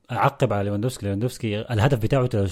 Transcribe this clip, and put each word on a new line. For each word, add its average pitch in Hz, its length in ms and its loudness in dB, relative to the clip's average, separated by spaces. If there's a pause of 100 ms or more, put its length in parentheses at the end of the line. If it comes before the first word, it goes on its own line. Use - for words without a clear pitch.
(120)
أعقب 113 400 2
على 101 120 0
ليفاندوفسكي. 104 420 -4
ليفاندوفسكي 104 540 -4
الهدف 120 380 2
بتاعه 123 320 2 (220)